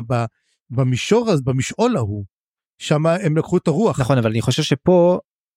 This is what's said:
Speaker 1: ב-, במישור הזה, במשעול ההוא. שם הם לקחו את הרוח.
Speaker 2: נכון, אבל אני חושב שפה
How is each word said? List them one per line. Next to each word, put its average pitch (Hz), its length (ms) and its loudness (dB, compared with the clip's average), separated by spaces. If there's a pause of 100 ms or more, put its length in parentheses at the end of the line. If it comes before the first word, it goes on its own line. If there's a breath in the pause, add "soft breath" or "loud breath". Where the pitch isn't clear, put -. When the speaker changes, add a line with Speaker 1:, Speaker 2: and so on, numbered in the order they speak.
Speaker 1:
ב-, 117 180 -2 (440)
במישור 131 600 0
הזה, 156 160 2
במשעול 165 520 -2
ההוא. 104 280 -6 (560)
שם 151 240 0
הם 165 320 0
לקחו 165 200 0
את - 100 -4
הרוח. 170 320 0
Speaker 2:
נכון, 131 180 0
אבל 113 120 2
אני 110 120 -2
חושב 131 220 0
שפה 175 560 2 (380)